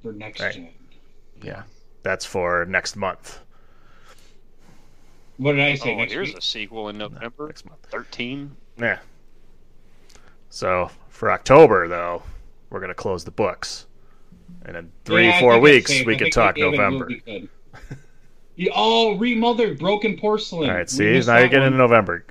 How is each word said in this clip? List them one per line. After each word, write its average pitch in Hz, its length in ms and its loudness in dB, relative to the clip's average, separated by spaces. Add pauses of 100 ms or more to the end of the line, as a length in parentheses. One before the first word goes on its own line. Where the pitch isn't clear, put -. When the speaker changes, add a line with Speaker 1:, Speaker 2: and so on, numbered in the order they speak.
Speaker 1:
for 113 80 -12
next 104 300 -16
Speaker 2:
Right. 98 120 -6
Speaker 1:
gen. - 160 -18 (720)
Speaker 2:
Yeah. 101 220 -16 (400)
That's 95 220 -4
for 87 400 -2
next - 320 -6
month. - 420 -10 (2000)
Speaker 1:
What 143 160 0
did 139 80 0
I 143 140 0
say? 117 180 -6
Speaker 3:
Oh, 110 60 -8
Speaker 1:
Next 117 120 -6
Speaker 3:
here's 160 160 -8
Speaker 1:
week? 92 120 -14
Speaker 3:
a - 20 -14
sequel 107 480 -10
in 104 80 -14
November. 113 500 -14
Speaker 2:
Next - 180 -20
month. 90 140 -20 (100)
Speaker 3:
Thirteen. 135 680 -12 (200)
Speaker 2:
Yeah. 113 220 -4 (1500)
So 90 420 -4 (160)
for - 240 -4
October, 110 560 6
though, 87 340 -6 (480)
we're 98 120 -12
gonna 90 120 -12
close 92 300 -6
the 85 80 -16
books. - 540 -6 (800)
And 90 100 -16
in 85 160 -16 (140)
three, 113 220 4
Speaker 1:
Yeah, 113 100 4
I - 20 2
Speaker 2:
four 123 140 8
Speaker 1:
think 117 100 6
that's 147 100 10
Speaker 2:
weeks, 131 180 4
Speaker 1:
safe. 131 140 0
Speaker 2:
we 110 100 0
Speaker 1:
I - 20 -6
Speaker 2:
can 107 80 0
Speaker 1:
think 95 80 -2
Speaker 2:
talk 104 220 2
Speaker 1:
they 90 80 -4
gave 92 100 0
it - 20 -2
a - 60 -2
Speaker 2:
November. 87 280 -2
Speaker 1:
move - 160 -12
we 113 140 -14
could. - 140 -18
<laughs> - 60 -20 (1000)
You, 180 160 -2
oh, 220 400 2
Remothered, 226 640 0
Broken 208 380 -2
Porcelain. 196 520 -2
Speaker 2:
All 90 60 -2
right, 87 100 -4
Speaker 1:
We - 40 -18
Speaker 2:
see, 127 140 -2 (100)
Speaker 1:
missed 120 160 2
Speaker 2:
now 117 60 4
you're 123 80 8
Speaker 1:
that 127 60 6
Speaker 2:
getting 135 140 4
Speaker 1:
one. 135 40 2
Speaker 2:
into 131 100 2
November. 113 540 4